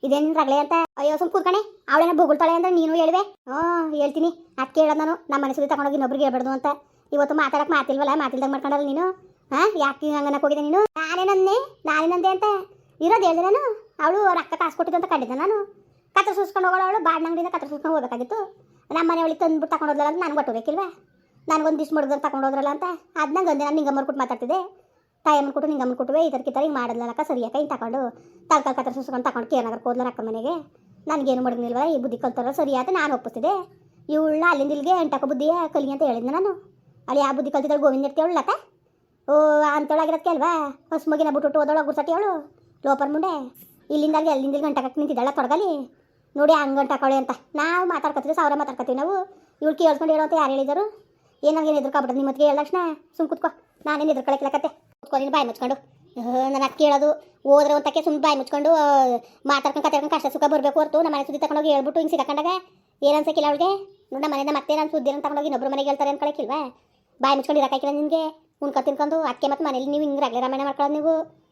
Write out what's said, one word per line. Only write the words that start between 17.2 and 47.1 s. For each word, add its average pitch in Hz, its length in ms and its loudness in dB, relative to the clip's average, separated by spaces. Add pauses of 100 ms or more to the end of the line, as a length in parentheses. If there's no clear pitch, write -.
ಅಂಗಡಿಯಿಂದ 339 260 -4
ಕತ್ರ 285 160 -6
ಸೂಸ್ಕೊಂಡ್ 302 260 -4
ಹೋಗ್ಬೇಕಾಗಿತ್ತು. 247 640 -4 (340)
ನಮ್ಮ 330 220 0
ಮನೆ 330 100 0
ಒಳಗೆ 320 120 0
ತಂದ್ಬಿಟ್ಟು 320 420 0
ತಗೊಂಡ್ 302 140 -2
ಹೋದ್ಲಲ್ಲ 294 180 2
ಅಂತ 339 160 -2
ನನ್ಗೆ 302 140 -2
ಒಟ್ಟು 254 140 -2
ಬೇಕಿಲ್ವಾ? 302 340 -4 (600)
ನನ್ಗೊಂದ್ 311 300 2
ಡಿಶ್ 302 140 -4
ಮಡ್ಗಂಗ್ 285 300 -2
ತಗೊಂಡ್ 277 240 -2
ಹೋದ್ರಲ್ಲ 277 220 -2
ಅಂತ 294 160 -4 (380)
ಅದ್ನ 302 200 -2
ಗಂದೆ 294 220 0
ನಾನು 294 120 -2
ನಿಂಗಮ್ಮರ್ 277 280 0
ಕೊಟ್ಟು 269 140 -6
ಮಾತಾಡ್ತಿದ್ದೆ. 254 420 -4 (640)
ತಾಯಮ್ಮನ್ 285 280 2
ಕೊಟ್ಟು 294 180 -2
ನಿಂಗಮ್ಮನ್ 254 260 -2
ಕೊಟ್ಟುವೆ, 269 300 0
ಈ 311 40 0
ಥರ 262 140 -4
ಕಿತ್ತಾರ 269 180 -2
ಹಿಂಗ್ 302 140 -2
ಮಾಡಿದ್ಲಲ್ಲಕ್ಕ, 233 520 -6
ಸರಿ 247 160 -2
ಅಕ್ಕ 226 120 -6
ಹಿಂಗ್ 294 140 -2
ತಗೊಂಡು 233 300 -6 (480)
ತಲ್ 294 160 2
ತಲ್ 269 100 -2
ಕತ್ರ 262 160 -4
ಸೂಸ್ಕೊಂಡ್ 254 340 -8
ತಗೊಂಡು 247 260 -4
ಕೆ 254 120 2
ನಗರಕ್ಕೆ 233 260 -6
ಹೋದ್ಲ 247 180 -2
ಅಕ್ಕ 247 140 -10
ಮನೆಗೆ. 226 340 -6 (540)
ನನ್ಗೇನು 269 340 0
ಮಡಗ್ನಿಲ್ವಲ್ಲ, 240 520 -2
ಈ 277 40 0
ಬುದ್ಧಿ 240 180 -4
ಕಲ್ತಾರ 247 340 -4
ಸರಿ 277 240 -2
ಆಯ್ತು, 254 180 -2
ನಾನು 302 220 0
ಒಪ್ಪಿಸ್ತಿದ್ದೆ. 240 380 -4 (560)
ಇವಳನ್ನ 311 400 2
ಅಲ್ಲಿಂದ 285 240 2
ಇಲ್ಲಿಗೆ 311 280 0
ಎಂಟಕ್ಕ 294 240 -2
ಬುದ್ಧಿಯ 285 280 0 (200)
ಕಲಿ 285 180 -2
ಅಂತ 285 120 -2
ಹೇಳಿದ್ನ 240 280 -2
ನಾನು. 381 220 0 (560)
ಅಲ್ಲಿ 262 120 0
ಯಾವ 277 120 2
ಬುದ್ಧಿ 269 180 -4
ಕಲ್ತಿದ್ದಾಳೆ 285 300 0
ಗೋವಿಂದ 269 260 2
ಇರ್ತಿ 277 140 -4
ಅವಳಕ್ಕ? 320 300 0 (800)
ಓ, 277 40 2 (400)
ಅಂತೇಳಾಗಿರೋದಕ್ಕೆ 302 580 0
ಅಲ್ವಾ 311 360 0 (240)
ಹೊಸ 320 180 -4
ಮಗಿನ 302 220 2
ಬಿಟ್ಬಿಟ್ಟು 294 300 0
ಹೋದವಳ 302 220 2
ಗುರ್ಸಟಿ 294 300 -2
ಅವಳು 392 180 0 (560)
ಲೋಪರ್ 277 240 0
ಮುಂಡೆ. 320 220 -2 (580)
ಇಲ್ಲಿಂದ 302 260 2
ಅಲ್ಲಿ 311 140 2
ಅಲ್ಲಿಂದ 269 240 0
ಇಲ್ಲಿ 294 140 -2
ಗಂಟಕ್ಕೆ 262 320 -4
ನಿಂತಿದ್ದಾಳ 277 300 0
ತೊಡಗಲಿ 285 680 -2 (360)
ನೋಡಿ, 294 160 4
ಹಂಗ್ 285 240 2
ಗಂಟೆ 277 160 0
ಹಾಕೊಳ್ಳಿ 269 240 2